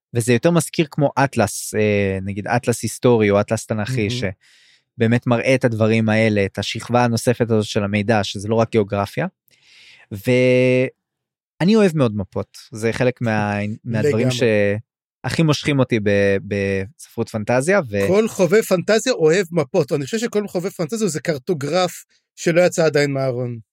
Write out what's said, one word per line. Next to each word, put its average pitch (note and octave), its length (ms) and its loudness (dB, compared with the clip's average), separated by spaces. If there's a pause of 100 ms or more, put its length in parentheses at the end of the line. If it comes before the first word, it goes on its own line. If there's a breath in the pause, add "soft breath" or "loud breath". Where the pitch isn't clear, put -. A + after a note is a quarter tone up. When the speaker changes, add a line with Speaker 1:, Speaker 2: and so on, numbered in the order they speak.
(140)
Speaker 1:
וזה A#2 200 0
יותר E3 180 2
מזכיר E3+ 400 0
כמו D3 200 0 (120)
אטלס, - 520 -2
אה, G2+ 460 0
נגיד G2 260 -8
אטלס A#2+ 360 -2
היסטורי A2+ 460 2
או G2+ 120 4
אטלס A2 240 -4
תנכי, G#2+ 420 -4
Speaker 2:
מהמם. A2+ 240 -6 (680 soft breath)
Speaker 1:
שבאמת A#2 300 2
מראה A#2+ 280 2
את B2+ 100 0
הדברים A2 440 2
האלה, G#2+ 360 2
את F#2+ 140 -6
השכבה A#2 440 -2
הנוספת A#2 480 0
הזאת G#2+ 140 0
של G#2+ 180 -4
המידע, G#2 400 0
שזה G2+ 240 -8
לא A2 80 -2
רק A2+ 160 0
גיאוגרפיה. G#2 560 -2 (840 soft breath)
ואני B2+ 1600 0
אוהב G3+ 220 4
מאוד A#2 180 2
מפות, - 420 -8 (140)
זה A2 220 -2
חלק B2 280 0
מה-, G#2+ 380 0 (140)
Speaker 2:
<laughs> - 120 -16
Speaker 1:
מהדברים A2+ 420 0
Speaker 2:
לגמרי. B2+ 100 -2 (880)
Speaker 1:
שהכי - 180 0
מושכים D3 360 0
אותי A#2+ 240 0
ב-, G2+ 340 2 (100)
בספרות G2 840 -6
פנטזיה, C3 600 0
ו- G2+ 180 -2
Speaker 2:
כל G#3+ 200 2
חובב F#3+ 340 2
פנטזיה G#3+ 520 0
אוהב E3 380 2
מפות, D#3+ 400 0
אני C#3+ 140 -2
חושב A3+ 120 -6
שכל G#3 300 -4
חובב F#3 220 -6
פנטזיה G#3 380 -4
זה D3+ 120 -4
קרטוגרף D#3+ 840 -4 (300)
שלא E3+ 260 2
יצא D#3+ 240 2
עדיין C#3+ 280 2
מהארון. B2 460 -4 (140)